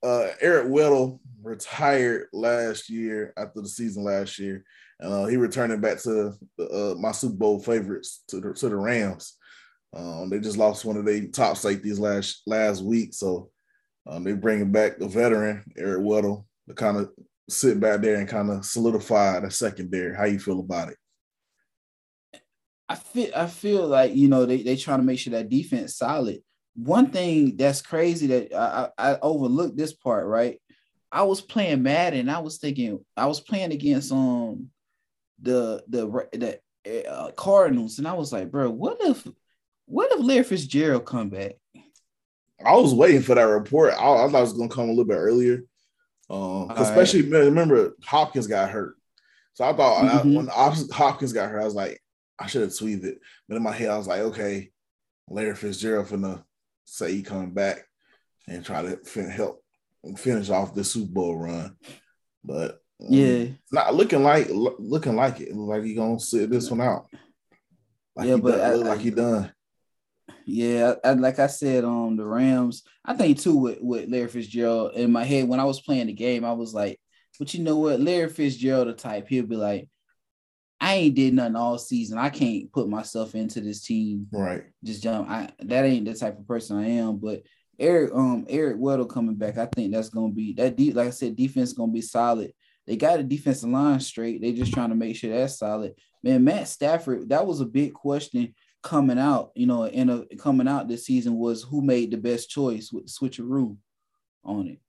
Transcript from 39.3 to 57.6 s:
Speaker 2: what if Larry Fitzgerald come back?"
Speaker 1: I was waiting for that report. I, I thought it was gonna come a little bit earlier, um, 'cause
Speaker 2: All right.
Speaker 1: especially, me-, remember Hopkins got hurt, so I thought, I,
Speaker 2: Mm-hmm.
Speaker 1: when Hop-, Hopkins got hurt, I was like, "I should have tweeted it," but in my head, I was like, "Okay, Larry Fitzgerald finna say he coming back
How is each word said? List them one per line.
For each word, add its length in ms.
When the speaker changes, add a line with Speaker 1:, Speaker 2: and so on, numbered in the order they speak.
Speaker 2:
what 260
if 80
Larry 240
Fitzgerald 600
come 260
back?" 220
Speaker 1:
I 120
was 180
waiting 280
for 120
that 80
report. 520
I, 20
I 60
thought 80
it 20
was 120
gonna 160
come 180
a 60
little 120
bit 120
earlier, 480
um, 380
'cause 20
Speaker 2:
All 60
right. 120
Speaker 1:
especially, 340
me-, 160
remember 560
Hopkins 420
got 240
hurt, 260
so 100
I 100
thought, 320
I, 120
Speaker 2:
Mm-hmm. 180
Speaker 1:
when 120
Hop-, 440
Hopkins 400
got 180
hurt, 100
I 40
was 100
like, 260
"I 80
should 160
have 80
tweeted 340
it," 140
but 80
in 60
my 100
head, 180
I 80
was 80
like, 140
"Okay, 500
Larry 280
Fitzgerald 500
finna 380
say 280
he 100
coming 300
back 320